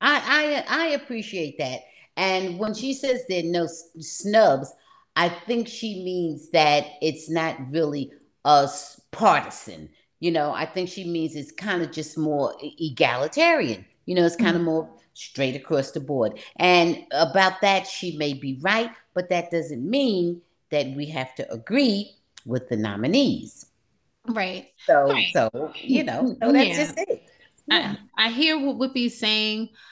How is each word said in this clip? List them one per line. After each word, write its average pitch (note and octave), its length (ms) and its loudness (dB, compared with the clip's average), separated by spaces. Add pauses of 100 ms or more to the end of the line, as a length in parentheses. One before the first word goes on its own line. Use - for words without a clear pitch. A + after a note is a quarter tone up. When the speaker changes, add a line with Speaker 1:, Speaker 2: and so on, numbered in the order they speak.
Speaker 1:
I, C#4+ 680 2
I, D#4 160 0
I - 40 0
appreciate A3+ 720 -6
that. C3 240 -6 (340)
And F#3 420 0
when G#3+ 160 -2
she B3+ 180 -4
says B3+ 360 -2
there F3+ 160 0
are - 20 -2
no E3+ 180 0
s-, - 260 -8 (100)
snubs, F#3 720 2 (460)
I F3 120 2
think A#3 360 -4
she G3 380 -10
means F3 460 -4
that D3 340 6 (160)
it's D#3 300 -2
not D#3+ 260 -2 (140)
really D3 420 -2 (320)
a C#3+ 200 8
s-, - 360 -6 (120)
partisan. A2 760 2 (320)
You E3+ 100 0
know, D3+ 220 2
I C3+ 140 -4
think F3+ 240 -6
she F3+ 180 -10
means D#3+ 260 -4
it's C#3+ 160 -10
kinda F3+ 360 -4
just D#3 320 -8
more D3 440 0
e-, D3 160 -12
egalitarian. D3+ 1080 2 (180)
You F3+ 100 -4
know, F3 120 6
it's E3+ 100 0
kinda F3 220 2
Speaker 2:
Mm-hmm. E3+ 80 0
Speaker 1:
more D#3+ 240 -2 (240)
straight C3+ 420 -4
across C3+ 340 -2
the D#3 100 -6
board. C3 380 -2 (180)
And F3 560 4
about F#3 500 2
that, G3 240 2
she F3 320 -8
may D3 160 -2
be C3+ 260 -8
right, A3 300 0 (240)
but F3+ 160 -4
that F3 200 -2
doesn't D3 380 -4
mean G3 540 0 (280)
that D3 180 0
we C#3+ 180 -8
have C#3 300 -8
to - 140 -8
agree G#3 640 0 (300)
with B2 240 -4
the A#2+ 80 -2
nominees. A2+ 880 0 (640)
Speaker 2:
Right. F#3+ 400 -6 (180)
Speaker 1:
So, C#3+ 220 6
Speaker 2:
Right. C#3 240 0
Speaker 1:
so, C3 440 0
you C4 280 0
know, - 200 -4
Speaker 2:
Mm, A#3+ 180 -2
Speaker 1:
so B3 100 4
that's B3+ 240 4
Speaker 2:
yeah. - 0 -
Speaker 1:
just D4 220 -2
it. G4 240 -4 (440)
Yeah. G#3 300 0 (200)
Speaker 2:
I, A3 100 2
I A#3 40 0
hear D#4 280 2
what C4+ 200 -2
Whoopi's B3 400 -2
saying, G#3+ 520 0 (220)